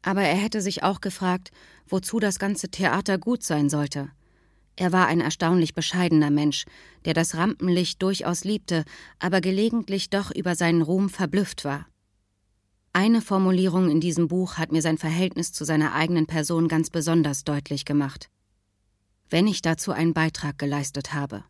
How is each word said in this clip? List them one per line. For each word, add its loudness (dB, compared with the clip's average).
Aber 0
er 4
hätte -2
sich -4
auch 0
gefragt, -4
wozu -2
das 0
ganze -4
Theater 0
gut -2
sein 0
sollte. -4
Er 0
war 4
ein 2
erstaunlich 0
bescheidener 2
Mensch, 0
der 0
das 0
Rampenlicht 0
durchaus -2
liebte, -2
aber 0
gelegentlich -2
doch -2
über -2
seinen 4
Ruhm 2
verblüfft -2
war. -6
Eine 4
Formulierung 4
in 4
diesem 2
Buch -2
hat -4
mir 2
sein 0
Verhältnis -2
zu -8
seiner 2
eigenen 2
Person 0
ganz 0
besonders 0
deutlich -4
gemacht. -2
„Wenn 2
ich -2
dazu -2
einen 2
Beitrag -2
geleistet -4
habe.“ -6